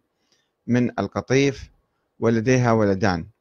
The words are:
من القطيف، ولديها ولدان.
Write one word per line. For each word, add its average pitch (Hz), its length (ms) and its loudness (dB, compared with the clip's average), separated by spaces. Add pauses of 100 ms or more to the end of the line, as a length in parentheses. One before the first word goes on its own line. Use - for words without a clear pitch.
(680)
من 120 340 -2
القطيف، 131 720 -2 (500)
ولديها 117 520 2
ولدان. 98 540 0 (140)